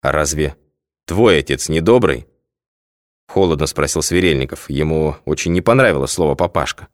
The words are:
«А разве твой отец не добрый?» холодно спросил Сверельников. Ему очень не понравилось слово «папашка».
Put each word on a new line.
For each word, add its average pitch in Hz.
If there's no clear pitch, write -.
«А 69
разве 76
твой 95
отец 69
не 80
добрый?» 87
холодно 80
спросил 73
Сверельников. 82
Ему 76
очень 76
не 90
понравилось 104
слово 76
«папашка». -